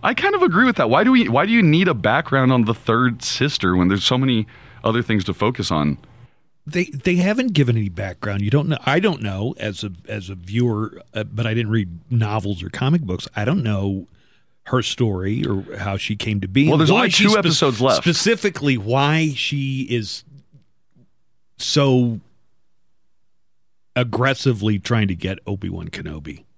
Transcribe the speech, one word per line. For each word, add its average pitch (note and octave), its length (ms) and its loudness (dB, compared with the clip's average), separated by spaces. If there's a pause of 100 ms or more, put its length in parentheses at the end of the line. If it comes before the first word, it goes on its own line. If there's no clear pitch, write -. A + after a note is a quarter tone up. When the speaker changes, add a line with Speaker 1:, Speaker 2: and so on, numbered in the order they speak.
Speaker 1:
I A#3 120 0
kind G4+ 200 0
of F#4 80 2
agree A3+ 220 4
with B3+ 120 2
that. A#2+ 120 2
Why C#3+ 160 4
do C4 80 4
we, A#3+ 160 4
why C3 160 2
do G#3 80 0
you A#3 100 4
need E3+ 240 6
a F3+ 60 2
background B2+ 600 2
on B2 120 4
the A2 80 0
third A#2 500 0
sister G2 540 0
when F2+ 120 4
there's G2 160 0
so B2+ 120 2
many B2 300 0 (360)
other A2+ 200 2
things G#2 220 0
to F2+ 100 -4
focus G#2+ 360 -2
on? D2+ 280 0 (680)
Speaker 2:
They, E3 180 -2
they F3+ 320 -2
haven't G#3+ 360 0
given B2+ 240 2
any G#2 140 -2
background. G2 500 -6
You G2+ 80 -2
don't C#3+ 200 0
know. D#3 180 -2
I C#3+ 140 2
don't F#3+ 200 -2
know G2+ 380 -4
as G#2 260 -8
a, G#2 60 -6 (180)
as G2+ 220 -10
a G2 60 -10
viewer, G#2+ 680 -2 (100)
uh, G#2+ 120 -6
but A2 220 -6
I A2 60 -2
didn't A2 200 -2
read F2+ 260 -2 (120)
novels G#2 520 -2
or F2 80 -10
comic D3+ 320 0
books. F2+ 340 -6
I G#2 80 -4
don't D#3 180 0
know G2 440 -2 (600)
her B2+ 140 0
story G#2 640 -2
or G2 200 -4 (120)
how G2 220 -6
she G#2+ 180 -6
came G#2 240 -4
to G2 80 -6
be. C3+ 200 2
Speaker 1:
Well, D3+ 100 4
there's D#3 140 4
Speaker 2:
Why G#3 80 4
Speaker 1:
only A3+ 100 2
Speaker 2:
she G#3 140 2
Speaker 1:
two G3+ 60 6
Speaker 2:
spe-, G#3+ 80 4
Speaker 1:
episodes D#3 440 2
left. B2 200 4
Speaker 2:
Specifically, E3+ 760 0
why C#3+ 580 2
she C3+ 540 -4
is A2+ 340 -6 (1300)
so B2+ 640 2 (1800)
aggressively A#2+ 840 0
trying G#2+ 300 0
to F#2 60 -2
get F#2 320 -6
Obi-Wan F2+ 420 -8
Kenobi. D2+ 560 -12 (140)